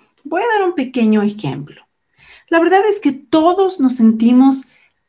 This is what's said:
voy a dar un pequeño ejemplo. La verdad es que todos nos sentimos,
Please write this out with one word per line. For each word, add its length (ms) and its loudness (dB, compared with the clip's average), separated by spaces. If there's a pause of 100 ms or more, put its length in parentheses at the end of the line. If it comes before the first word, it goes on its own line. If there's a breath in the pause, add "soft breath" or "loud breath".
(220)
voy 200 -6
a 160 -2
dar 100 0
un 80 -4
pequeño 460 0
ejemplo. 600 -8 (680 soft breath)
La 120 0
verdad 280 2
es 120 -2
que 100 -2
todos 680 0
nos 140 0
sentimos, 720 2 (420 soft breath)